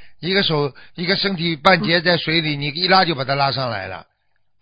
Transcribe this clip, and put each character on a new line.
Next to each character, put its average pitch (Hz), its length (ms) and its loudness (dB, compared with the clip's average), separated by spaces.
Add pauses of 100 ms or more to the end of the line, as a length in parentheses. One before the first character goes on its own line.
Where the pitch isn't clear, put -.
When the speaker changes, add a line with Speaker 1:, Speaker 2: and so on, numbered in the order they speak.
(200)
Speaker 1:
一 165 120 -4
个 196 100 2
手， 147 300 0 (220)
一 175 100 -6
个 180 100 0
身 196 220 -2
体 165 200 -2
半 175 260 4
截 170 180 2
在 170 160 2
水 160 240 0
里， 151 160 -2
Speaker 2:
嗯。 139 40 -6
Speaker 1:
你 143 80 -4
一 170 200 -4
拉 185 160 6
就 165 100 0
把 131 80 -4
他 135 120 -2
拉 139 180 0
上 131 160 -4
来 98 180 -6
了。 90 200 -12 (560)